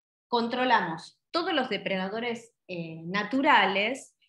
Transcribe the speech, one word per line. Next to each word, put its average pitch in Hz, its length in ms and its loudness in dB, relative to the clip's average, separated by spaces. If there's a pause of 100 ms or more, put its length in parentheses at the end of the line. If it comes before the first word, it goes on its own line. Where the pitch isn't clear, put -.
(280)
controlamos 233 920 0 (120)
todos 349 200 0
los 285 160 0
depredadores, 196 840 -4 (140)
eh, 165 380 -10
naturales, 208 1080 2 (140)